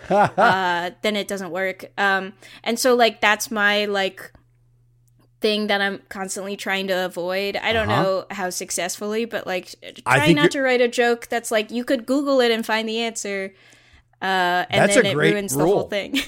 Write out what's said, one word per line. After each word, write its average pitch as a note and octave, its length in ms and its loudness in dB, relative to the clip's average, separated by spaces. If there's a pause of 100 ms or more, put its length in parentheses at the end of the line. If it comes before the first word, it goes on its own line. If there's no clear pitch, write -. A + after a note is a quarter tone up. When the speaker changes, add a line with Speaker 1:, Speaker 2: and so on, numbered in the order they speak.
Speaker 1:
<laughs> - 80 -20
Speaker 2:
uh, F#3 800 2 (100)
then G#3+ 140 0
it G3+ 120 -4
doesn't F#3+ 220 -8
work." F#3 360 -6 (120)
Um, G3 360 0 (300)
and A#3 160 -2
so, B3+ 140 4
like, A3+ 280 4
that's G#3+ 280 2
my, G#3 360 2
like, G3 460 -4 (1120)
thing G#3+ 260 0
that G3+ 140 2
I'm G3 280 -2
constantly F#3+ 460 -8
trying F#3+ 320 -4
to F#3 180 0
avoid. F#3 500 -4
I A3 180 0
don't A3 160 0
Speaker 1:
Uh-huh. A3 140 2
Speaker 2:
know C#4+ 280 0
how F#3 200 -6
successfully, G#3 760 -4
but, A3 220 -8
like, F#3 260 -6 (320)
Speaker 1:
I C3 120 4
Speaker 2:
try D4 100 2
Speaker 1:
think - 80 8
Speaker 2:
not D4 80 2
Speaker 1:
you're F4 60 4
Speaker 2:
to C#4+ 120 -2
write B3+ 200 2
a B3 60 4
joke A#3+ 400 0
that's A#3 220 -6
like, G#3+ 220 -2
you A#3+ 120 -4
could A#3+ 220 0
Google C#4 340 2
it A#3+ 120 4
and A3+ 140 0
find A3 220 -2
the A3 120 -4
answer. G3+ 520 -6 (720)
Uh, F3+ 480 0
and - 120 2
Speaker 1:
That's G3+ 140 4
Speaker 2:
then A#3 100 6
Speaker 1:
a - 40 0
Speaker 2:
it - 40 0
Speaker 1:
great D3+ 200 2
Speaker 2:
ruins G3+ 220 -2
Speaker 1:
rule. D3 100 2
Speaker 2:
the F#3 80 4
whole - 160 0
thing. G#3 380 -2